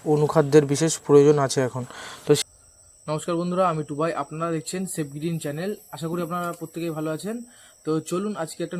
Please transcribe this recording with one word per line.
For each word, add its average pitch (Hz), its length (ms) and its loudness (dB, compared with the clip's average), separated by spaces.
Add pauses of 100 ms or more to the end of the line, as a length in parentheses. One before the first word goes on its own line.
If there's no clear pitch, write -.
(120)
অনুখাদ্যের 147 600 6
বিশেষ 151 200 2 (140)
প্রয়োজন 143 300 8 (100)
আছে 131 120 -2 (100)
এখন। 123 160 -8 (400)
তো - 140 4
সে-, - 60 -2 (640)
নমস্কার 156 300 -4
বন্ধুরা, 180 320 0
আমি 156 160 -2
টুবাই, 151 220 -2 (120)
আপনারা 160 340 -6
দেখছেন 185 260 -6 (120)
সেফ 156 120 -4 (100)
গ্রিন 165 280 -4
চ্যানেল। 156 260 -6 (240)
আশা 151 160 -8
করি 175 160 -4
আপনারা 175 220 -6 (100)
প্রত্যেকেই 165 400 -8
ভালো 156 180 -4
আছেন। 202 200 -8 (480)
তো 151 60 -2 (200)
চলুন 202 220 -4 (100)
আজকে - 240 -10
একটা 180 140 -8